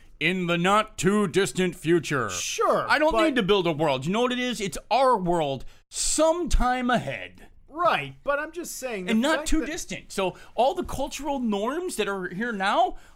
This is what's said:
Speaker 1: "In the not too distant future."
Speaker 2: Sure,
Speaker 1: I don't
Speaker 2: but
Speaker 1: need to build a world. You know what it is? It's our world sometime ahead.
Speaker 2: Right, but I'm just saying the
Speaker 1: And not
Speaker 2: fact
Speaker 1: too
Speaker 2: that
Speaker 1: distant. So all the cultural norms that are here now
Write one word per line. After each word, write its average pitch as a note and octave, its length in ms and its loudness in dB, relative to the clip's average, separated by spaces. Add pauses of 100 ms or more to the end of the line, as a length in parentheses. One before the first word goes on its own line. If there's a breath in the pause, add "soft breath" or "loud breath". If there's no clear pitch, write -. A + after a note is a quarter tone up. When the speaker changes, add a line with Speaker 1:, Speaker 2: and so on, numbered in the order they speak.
(200 soft breath)
Speaker 1:
"In F3+ 260 0
the E3+ 120 0
not G3+ 400 2
too G3+ 280 4
distant F3+ 480 0
future." D3+ 560 0
Speaker 2:
Sure, A3 580 0
Speaker 1:
I B3+ 120 4
don't D#4 120 4
Speaker 2:
but D#4+ 120 2
Speaker 1:
need D4 120 0
to A#3+ 60 4
build F#3 240 2
a E3+ 60 2
world. C#3 340 0
You F3 60 0
know A3 80 0
what B3 120 2
it B3 60 -2
is? B3 220 -4
It's G3+ 180 -6 (140)
our B3+ 240 6
world E3+ 480 -2 (260 soft breath)
sometime B3+ 1000 2
ahead. A#2+ 580 -4 (200)
Speaker 2:
Right, A#3 560 0
but C#4 140 0
I'm D#4 140 -8
just E4 240 -10
saying G#3+ 300 -8
the A3 60 0
Speaker 1:
And A3 100 4
not D4+ 160 2
Speaker 2:
fact D#4 100 -6
Speaker 1:
too D#4+ 120 4
Speaker 2:
that A#3 60 -4
Speaker 1:
distant. - 460 -10
So F#3 240 -2 (180 loud breath)
all C4+ 200 2
the B3+ 100 -4
cultural C#4 540 -6
norms B3 580 -2
that G3+ 120 -2
are F#3+ 200 -4
here A#3 240 -6
now A3 440 0 (200 loud breath)